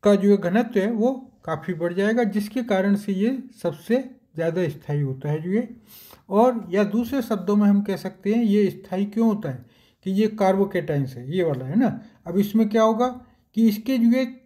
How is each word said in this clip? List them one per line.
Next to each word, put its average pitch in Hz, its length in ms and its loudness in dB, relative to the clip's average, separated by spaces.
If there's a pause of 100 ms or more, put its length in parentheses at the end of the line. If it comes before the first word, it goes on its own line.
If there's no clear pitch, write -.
का 202 120 6
जो 202 220 4
घनत्व 196 420 0
है 196 120 0
वो 233 200 0 (320)
काफ़ी 160 300 -6
बढ़ 170 200 -4
जाएगा, 220 300 0
जिसके 208 400 -4
कारण 202 320 0
से 202 180 -6
ये 226 240 -2 (160)
सबसे - 440 -4 (360)
ज़्यादा 165 340 -2
स्थायी 147 320 -6
होता 135 300 -6
है 156 120 -4
जो 175 80 -6
है। 226 180 -2 (600)
और 226 400 2
या 196 160 2
दूसरे 233 380 -2
शब्दों 208 320 -2
में 208 100 4
हम 202 160 4
कह 196 160 -4
सकते 196 360 -6
हैं 240 100 0
ये 202 260 4
स्थायी - 360 -6
क्यों 226 220 0
होता 202 220 -2
है 127 140 -12 (420)
कि 190 60 -4
ये 208 220 2
कार्बोकैटायंस 190 840 0
है, 123 140 -12
ये 180 120 0
वाला 139 220 -2
है 151 140 -2
ना। 240 220 0 (260)
अब 175 120 6
इसमें 208 300 2
क्या 220 140 2
होगा 220 260 2 (480)
कि 226 120 4
इसके 220 300 0
जो 233 100 4
है 254 160 4 (220)